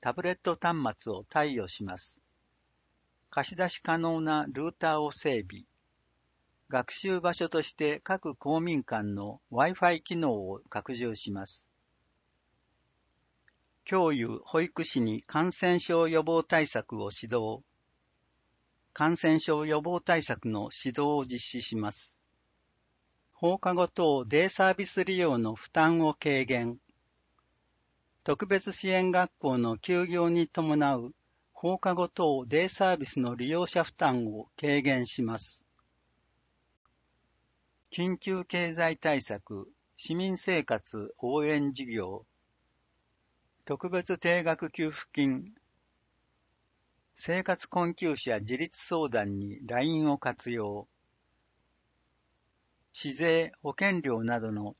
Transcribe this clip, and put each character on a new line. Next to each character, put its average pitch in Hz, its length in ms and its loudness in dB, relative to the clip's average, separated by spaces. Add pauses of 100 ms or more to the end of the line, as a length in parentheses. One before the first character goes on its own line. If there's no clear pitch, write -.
タ 123 100 0
ブ 175 100 -6
レ 180 100 0
ッ 180 100 -4
ト 170 180 0
端 156 440 -2
末 110 100 -6
を 98 160 -6
貸 147 240 0
与 107 200 -4
し - 100 -10
ま 92 140 -8
す。 - 220 -16 (1120)
貸 139 220 -4
し 190 40 -12
出 180 140 0
し - 100 -10
可 165 180 0
能 165 220 0
な 156 300 0
ル 139 200 -6
ー - 40 -4
タ 160 240 0
ー - 20 0
を 147 120 -2
整 123 380 -2
備。 98 140 -16 (1040)
学 127 220 0
習 190 280 -2
場 170 140 2
所 165 160 0
と 156 140 2
し - 100 -12
て 151 300 0
各 185 320 -4
公 156 240 0
民 165 240 0
館 110 200 -2
の 101 380 -6 (100)
Wi-Fi 165 520 2
機 - 120 -6
能 156 180 2
を 98 360 -6
拡 110 240 -6
充 117 220 -4
し - 160 -8
ま 98 160 -8
す。 - 200 -16 (2250)
教 180 260 4
諭、 113 340 -2
保 160 160 2
育 165 220 -4
士 139 180 0
に 113 220 0
感 170 280 0
染 175 280 2
症 165 280 4
予 160 140 4
防 160 220 2
対 156 240 2
策 107 360 -4
を 101 80 -4
指 113 240 -4
導。 113 280 -2 (1300)
感 160 240 2
染 160 220 4
症 151 260 0
予 151 160 2
防 175 180 -2
対 165 220 2
策 120 280 -4
の 107 220 -4
指 - 180 -6
導 127 120 -2 (160)
を 135 80 -2
実 127 140 -6
施 117 240 -8
し - 120 -6
ま 107 160 -2
す。 - 280 -18 (1120)
放 175 260 2
課 180 160 0
後 175 140 4
等 143 380 2
デ 147 200 4
イ 190 40 0
サ 190 180 4
ー 190 80 6
ビ 196 100 -4
ス 185 180 -2
利 185 140 0
用 156 220 2
の 110 160 -2
負 - 160 -16
担 165 300 6
を 156 120 4
軽 139 320 0
減。 120 320 -2 (1500)
特 156 220 0
別 190 280 0
支 190 160 -4
援 185 200 4
学 180 300 4
校 131 180 0
の 113 220 0
休 180 260 0
業 170 240 2
に 170 180 4
伴 151 500 2
う 120 160 -8 (380)
放 180 280 -2
課 180 160 0
後 175 140 0
等 139 360 2
デ 147 200 4
イ 185 40 -2
サ 185 220 2
ー 175 60 2
ビ 143 80 -6
ス - 140 -4
の 123 160 0
利 123 140 -4
用 170 160 0
者 170 180 2
負 - 100 -10
担 127 340 2
を 107 280 -10
軽 143 260 2
減 127 260 2
し - 160 -4
ま 113 160 -4
す。 - 260 -14 (2250)
緊 175 260 -2
急 185 280 -4
経 175 260 -2
済 165 260 0
対 143 240 2
策、 101 460 -8 (280)
市 - 180 -6
民 185 240 0
生 175 260 0
活 107 540 -4
応 139 260 0
援 147 300 2
事 127 140 -10
業。 101 360 -6 (1400)
特 151 240 -6
別 175 280 -2
定 175 260 2
額 160 260 -2
給 156 220 -4
付 - 200 -14
金。 139 320 0 (1700)
生 180 280 -2
活 - 240 -2
困 175 260 0
窮 160 220 0
者 117 240 0
自 107 160 -4
立 156 240 -6
相 160 300 0
談 101 280 0
に 101 280 -8
ラ 120 160 0
イ 156 160 2
ン 156 140 4
を 143 60 0
活 123 340 -4
用。 104 360 -4 (2000)
市 - 180 -8
税、 165 400 2 (120)
保 143 140 -4
険 190 220 2
料 123 240 -2
な 117 160 0
ど 110 120 -4
の 104 280 -6